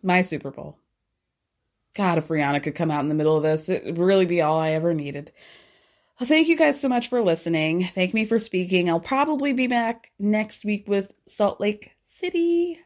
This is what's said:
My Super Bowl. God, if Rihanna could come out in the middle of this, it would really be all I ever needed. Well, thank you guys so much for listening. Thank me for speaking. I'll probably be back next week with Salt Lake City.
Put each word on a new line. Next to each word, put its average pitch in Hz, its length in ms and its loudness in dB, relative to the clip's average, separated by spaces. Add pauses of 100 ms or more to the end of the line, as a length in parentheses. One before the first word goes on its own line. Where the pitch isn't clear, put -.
My 185 200 4
Super 151 280 -6
Bowl. 147 280 -16 (1160)
God, 180 240 0
if 160 100 -6
Rihanna 147 340 0
could 147 120 -4
come 160 160 -2
out 147 120 -2
in 143 60 -2
the 151 60 -2
middle 156 220 2
of 151 60 0
this, 156 260 0
it - 160 -2
would 165 140 -6
really 190 280 4
be 170 160 0
all 156 160 2
I 160 120 0
ever 160 240 0
needed. 143 380 -8 (840)
Well, 247 100 -6
thank 311 200 4
you 330 80 4
guys 302 240 2
so 269 80 -2
much 240 200 0
for 247 140 0
listening. 165 640 0
Thank 185 300 -2
me 220 100 0
for 226 140 0
speaking. 180 520 0
I'll 165 100 0
probably 277 520 0
be 254 140 0
back 233 520 -2
next 208 460 -2
week 208 220 -4
with 202 260 -2 (140)
Salt - 340 -2
Lake 208 320 -4 (140)
City. 339 800 -2